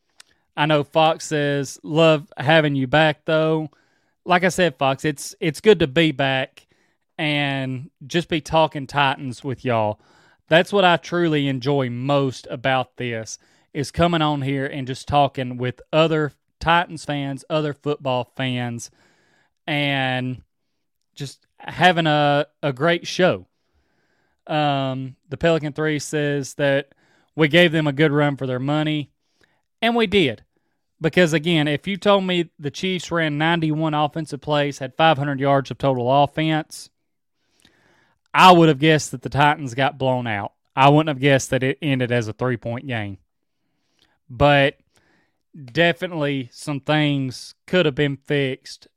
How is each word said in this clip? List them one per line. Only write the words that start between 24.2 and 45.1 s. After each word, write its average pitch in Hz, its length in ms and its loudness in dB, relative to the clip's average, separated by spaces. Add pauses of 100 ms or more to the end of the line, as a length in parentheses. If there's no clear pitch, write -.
Um, 135 680 -2 (120)
the 143 80 -10
Pelican 160 360 0
Three 151 260 -4
says 143 560 -4
that 139 400 -2 (420)
we 156 120 4
gave 170 220 6
them 156 160 0
a 143 60 0
good 147 180 2
run 147 260 2
for 135 100 -6
their 127 120 -4
money, 151 540 -4 (680)
and 233 140 0
we 226 140 2
did. 165 340 0 (580)
Because, 160 320 2
again, 156 360 0
if 147 180 -4
you 196 100 -6
told 202 280 2
me 175 340 -2
the 143 140 -8
Chiefs 185 400 -6
ran 156 260 -2
ninety-one 160 560 0
offensive 147 460 -4
plays, 143 380 -2
had 131 180 -10
five 160 220 4
hundred 143 200 -4
yards 139 320 2
of 123 80 -10
total 127 320 0 (140)
offense, 156 640 -4 (1400)
I 180 160 10
would 170 180 8
have 139 120 2
guessed 156 320 2
that 131 100 -12
the 135 60 -10
Titans 147 460 0
got 139 240 -2
blown 127 280 -2
out. 107 280 -6 (200)
I 135 140 6
wouldn't 151 220 4
have 131 100 -6
guessed 139 300 2
that 127 120 0
it 135 180 -2
ended 127 300 -2
as 120 160 0
a 107 60 -8
three-point 123 560 -6
game. 104 300 -6 (1120)
But 143 500 2 (760)